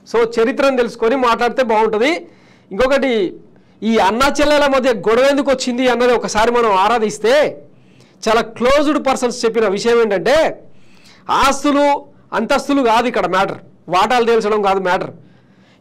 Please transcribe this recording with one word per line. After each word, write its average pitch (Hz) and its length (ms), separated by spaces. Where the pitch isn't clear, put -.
So, 220 80
చరిత్రను 262 420
తెలుసుకొని 233 380
మాట్లాడితే 240 480
బాగుంటది. 220 480
ఇంకొకటి, 247 640
ఈ 220 140
అన్నా 214 300
చెల్లెల 285 260
మధ్య 269 240
గొడవ 220 320
ఎందుకు 277 280
వచ్చింది 254 360
అన్నది 247 260
ఒకసారి 220 380
మనం 233 200
ఆరాధిస్తే, 214 640
చాలా 220 140
క్లోజ్డ్ 277 680
పర్సన్స్ 247 380
చెప్పిన 220 220
విషయం 233 340
ఏంటంటే, 208 360
ఆస్తులు, 277 560
అంతస్తులు 277 480
కాదు 233 260
ఇక్కడ 226 180
మ్యాటర్, 185 320
వాటాలు 220 360
తేల్చడం 214 360
కాదు 196 180
మ్యాటర్. 185 320